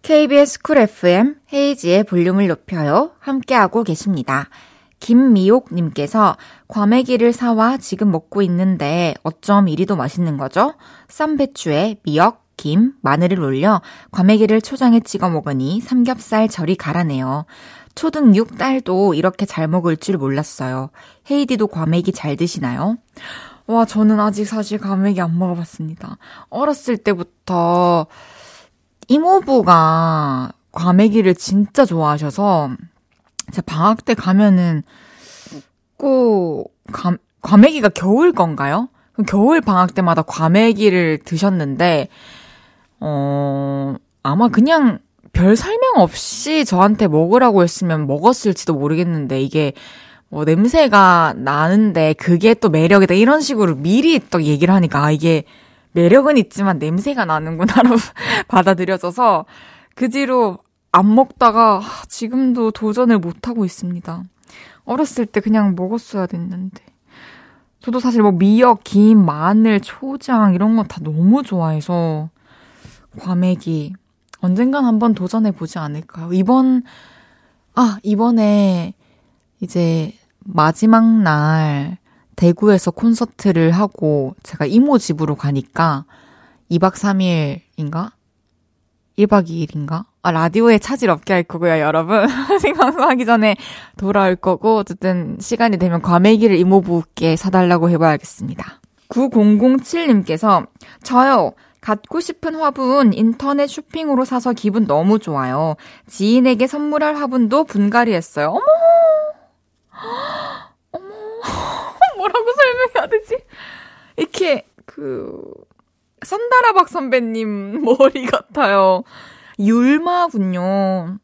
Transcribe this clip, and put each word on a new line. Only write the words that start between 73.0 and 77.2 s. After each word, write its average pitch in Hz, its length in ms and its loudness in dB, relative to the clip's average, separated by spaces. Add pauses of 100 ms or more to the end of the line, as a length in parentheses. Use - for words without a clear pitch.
과메기 175 760 -4 (460)
언젠간 247 440 0
한번 226 300 2
도전해보지 185 640 -4
않을까요? 160 540 -10
이번, 254 500 2 (920)